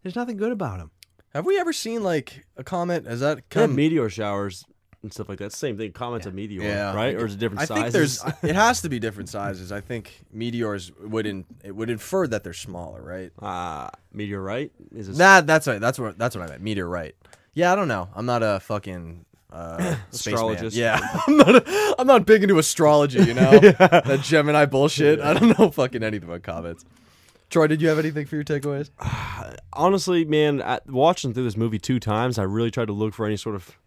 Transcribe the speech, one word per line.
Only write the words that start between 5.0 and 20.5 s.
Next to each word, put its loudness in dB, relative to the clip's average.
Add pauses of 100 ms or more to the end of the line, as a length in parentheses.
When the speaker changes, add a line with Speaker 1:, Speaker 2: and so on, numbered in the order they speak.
Speaker 3:
and -14
stuff -12
like -12
that. -12
Same -8
thing. -8
Comet's -10
a -10
Speaker 1:
Yeah. -12
Speaker 3:
meteor, -10
Speaker 2:
Yeah, -6
Speaker 3:
right? -4
Speaker 2:
I -8
Speaker 3:
Or -4
is -8
it -12
different -4
Speaker 2:
I -2
Speaker 3:
sizes? -4
Speaker 2:
think -4
there's, -2
it -2
has 2
to -8
be -4
different -8
sizes. -10
I -8
think -12 (120)
meteorite, -6 (760)
it -16
would -6
infer -2
that -4
they're -12
smaller, -14
right? -14
Speaker 3:
Uh, -8 (240)
meteorite -8 (240)
is -14
a -12
s- -6
Speaker 2:
Nah, 8
that's 2
right. -2
That's -2
what, -8
that's -4
what -8
I -12
meant. -16
Meteorite. -6 (380)
Yeah, 2
I 4
don't -2
know. -6
I'm -8
not 0
a 0
fucking, -10 (260)
uh, -14 (240)
Speaker 3:
<coughs> -20
Speaker 2:
spaceman. -6
Speaker 3:
Astrologist. -4